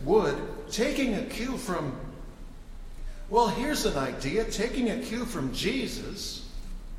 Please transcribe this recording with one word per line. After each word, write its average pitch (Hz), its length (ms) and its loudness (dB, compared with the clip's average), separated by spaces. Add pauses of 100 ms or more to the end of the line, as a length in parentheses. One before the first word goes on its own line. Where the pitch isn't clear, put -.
would, 165 340 6 (360)
taking 254 420 2
a 175 80 0
cue 254 340 -2
from, 156 400 -2 (1300)
well, 233 200 8
here's 240 380 2
an 143 120 4
idea, 135 460 0
taking 233 460 2
a 180 80 0
cue 233 260 -4
from 135 300 -2
Jesus, 190 960 -2 (500)